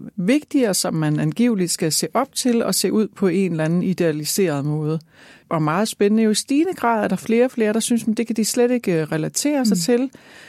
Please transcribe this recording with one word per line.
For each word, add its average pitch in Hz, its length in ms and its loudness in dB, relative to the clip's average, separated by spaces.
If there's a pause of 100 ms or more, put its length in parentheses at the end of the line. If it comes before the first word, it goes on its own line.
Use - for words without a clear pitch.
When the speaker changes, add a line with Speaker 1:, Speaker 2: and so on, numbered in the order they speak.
(160)
Speaker 1:
vigtigere, 240 580 0
som 175 200 -2
man 151 260 0
angiveligt 185 520 0
skal 160 200 -2
se - 220 -2
op 254 220 -2
til 233 280 0
og 190 120 -2
se - 180 -2
ud 214 220 2
på 196 120 0
en 180 240 0
eller 156 140 -2
anden 170 180 0
idealiseret 156 840 0
måde. 151 340 -2 (500)
Og 165 120 0
meget 165 260 0
spændende, 214 360 2
jo 214 60 4
i 214 60 2
stigende 311 380 0
grad 233 300 0
er 196 40 0
der 190 80 -2
flere 226 300 2
og 254 60 -2
flere, 214 220 0
der 226 60 0
synes, 233 280 -2
men 214 80 0
det 233 120 -2
kan 226 80 -4
de 214 100 0
slet 240 260 2
ikke, 196 300 0
øh, 151 100 -4
relatere 190 540 -2
sig 202 120 2
Speaker 2:
Mm. - 40 -2
Speaker 1:
til. 247 280 2 (400)